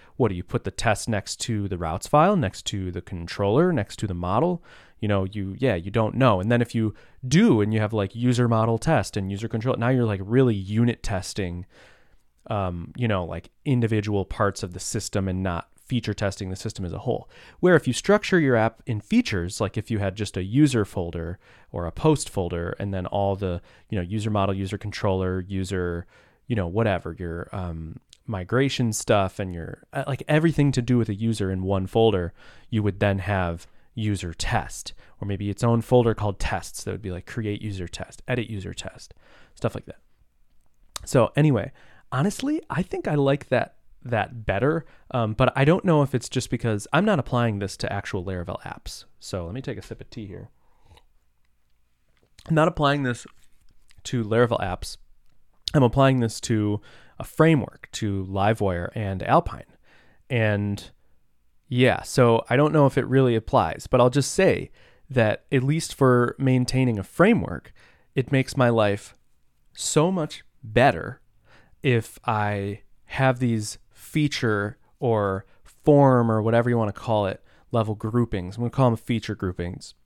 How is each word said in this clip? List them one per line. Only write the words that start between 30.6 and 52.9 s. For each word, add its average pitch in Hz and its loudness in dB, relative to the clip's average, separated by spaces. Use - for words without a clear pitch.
to 131 0
do 120 2
with 110 0
a 107 -4
user 101 -2
in 92 -2
one 95 0
folder, 98 2
you 110 0
would 101 -2
then 101 2
have 92 -4
user 101 -4
test, - -4
or 104 -8
maybe 101 -4
its - -4
own 117 4
folder 117 4
called 101 -4
tests - -6
that 101 -8
would 95 -8
be 101 -10
like, 90 -12
create 104 -6
user 95 -8
test, - -14
edit 120 -4
user 92 -10
test, - -16
stuff - -4
like - -12
that. - -18
So - 2
anyway, 143 2
honestly, 208 -2
I 143 -2
think 349 -6
I 160 0
like 139 0
that, - -2
that 113 -4
better, 135 0
um, 113 -2
but 131 4
I 135 2
don't 165 4
know 156 4
if 131 -2
it's 123 -4
just - -4
because 113 -2
I'm 175 2
not 202 2
applying 117 0
this 98 -6
to 101 -6
actual 98 -6
Laravel 90 -8
apps. - -14
So 90 -8
let 87 -10
me 131 -8
take 123 -10
a 101 -12
sip - -14
of - -18
tea 107 -12
here. 92 -14
I'm 160 -2
not 156 4
applying 143 0